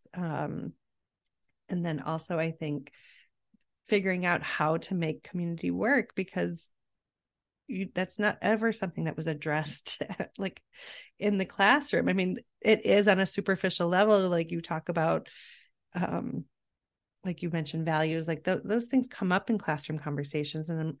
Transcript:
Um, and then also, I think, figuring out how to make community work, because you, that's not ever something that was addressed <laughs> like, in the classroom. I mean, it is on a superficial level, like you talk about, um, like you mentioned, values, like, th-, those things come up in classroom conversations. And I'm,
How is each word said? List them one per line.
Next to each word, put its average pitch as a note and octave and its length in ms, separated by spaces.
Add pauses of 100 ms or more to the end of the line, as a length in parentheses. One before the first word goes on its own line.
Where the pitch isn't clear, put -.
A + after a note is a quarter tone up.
(140)
Um, E3 580 (960)
and F3 160
then D#3+ 160
also, D#3+ 380
I E3 140
think, D3+ 380 (1000)
figuring F#3 360
out F3 180
how D#3+ 360
to - 160
make E3 280
community E3+ 480
work, G#3+ 440
because F3 560 (960)
you, G3 280
that's F#3 240
not G#3 220
ever A3 320
something F3 320
that D#3+ 120
was D#3+ 100
addressed D3+ 760 (200)
<laughs> - 180
like, G3 240 (560)
in G#3 180
the F#3+ 80
classroom. G3+ 640
I F#3 40
mean, F#3 260 (220)
it G#3 260
is G3 220
on F#3+ 100
a F#3+ 80
superficial F#3 600
level, F#3+ 400
like E3+ 240
you E3+ 80
talk D#3+ 280
about, E3 400 (640)
um, F3 500 (800)
like F3+ 180
you E3+ 80
mentioned, D#3+ 340
values, D#3+ 440
like, D#3+ 160
th-, F3+ 200
those A3+ 200
things B3 240
come - 240
up F#3+ 180
in A3 80
classroom D#3 400
conversations. D3 720
And E3 100
I'm, D#3+ 200